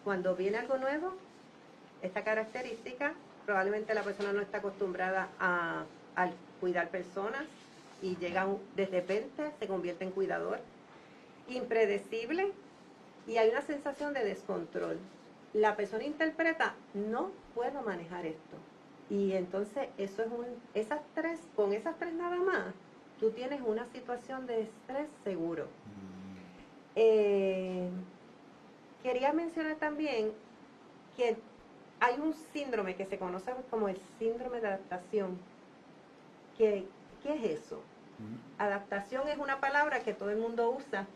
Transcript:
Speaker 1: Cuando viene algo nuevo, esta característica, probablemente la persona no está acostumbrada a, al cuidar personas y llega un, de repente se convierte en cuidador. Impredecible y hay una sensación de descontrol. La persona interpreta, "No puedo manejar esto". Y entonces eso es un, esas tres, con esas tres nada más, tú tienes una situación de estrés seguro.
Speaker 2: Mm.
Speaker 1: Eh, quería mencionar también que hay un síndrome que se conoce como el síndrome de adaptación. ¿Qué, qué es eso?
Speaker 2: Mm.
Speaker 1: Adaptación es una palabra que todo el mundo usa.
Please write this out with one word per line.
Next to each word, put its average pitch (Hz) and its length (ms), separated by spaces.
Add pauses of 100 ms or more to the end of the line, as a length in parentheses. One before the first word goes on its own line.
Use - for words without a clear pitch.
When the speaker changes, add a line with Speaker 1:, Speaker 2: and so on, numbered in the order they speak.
Speaker 1:
Cuando 185 320
viene 196 220
algo 254 200
nuevo, 302 360 (880)
esta 196 220
característica, 247 880 (320)
probablemente 208 480
la 208 100
persona 202 300
no 202 80
está 202 180
acostumbrada 190 720 (100)
a, 170 460 (300)
al 175 180 (260)
cuidar 175 300
personas 202 540 (580)
y 180 160
llega 180 300
un, 196 120 (160)
de 196 120
repente 202 720
se 208 80
convierte 175 360
en 185 80
cuidador. 185 480 (880)
Impredecible 233 1040 (760)
y 226 100
hay 220 120
una 262 120
sensación 285 520
de 254 100
descontrol. 180 760 (560)
La 214 220
persona 214 280
interpreta, 320 720 (180)
"No 226 380 (220)
puedo 269 280
manejar 175 440
esto". - 320 (520)
Y 196 240
entonces 190 640
eso 196 260
es 226 80
un, 240 140 (280)
esas 294 280 (120)
tres, 320 260 (160)
con 202 180
esas 269 260
tres 339 140
nada 349 240
más, 320 360 (480)
tú 220 80
tienes 254 320
una 233 320
situación 254 540
de 226 160
estrés 277 440 (160)
seguro. 165 420
Speaker 2:
Mm. 95 720 (580)
Speaker 1:
Eh, 196 960 (1120)
quería 254 280
mencionar 320 440
también 294 580 (840)
que 226 220 (600)
hay 247 200
un 311 140
síndrome 233 640
que 190 100
se 190 140
conoce 190 340 (160)
como 214 180
el 185 100 (200)
síndrome 240 420
de 226 80
adaptación. 190 680 (1200)
¿Qué, 202 300 (340)
qué 294 140
es 208 260
eso? - 160 (400)
Speaker 2:
Mm. 110 440
Speaker 1:
Adaptación 202 680
es 294 100
una 277 220
palabra 285 400
que 220 160
todo 202 160
el 214 60
mundo 233 340
usa. 226 340 (100)